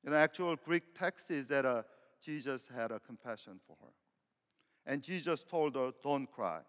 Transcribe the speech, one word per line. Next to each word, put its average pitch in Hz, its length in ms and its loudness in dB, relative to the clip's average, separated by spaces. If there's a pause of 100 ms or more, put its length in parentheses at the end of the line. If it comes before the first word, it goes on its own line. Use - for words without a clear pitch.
You 139 80 -6
know, 151 60 4
actual 156 400 4
Greek 170 260 0 (120)
text - 360 -4
is 139 180 -2
that, 139 160 4
uh, 120 180 4 (380)
Jesus 139 540 -6
had 113 160 -2
a 110 100 -6
compassion 110 680 -12
for - 160 -20
her. - 100 -20 (920)
And 139 160 -2
Jesus 170 420 -2
told 151 320 0
her, 131 160 0 (100)
"Don't 139 280 0
cry." 85 380 -4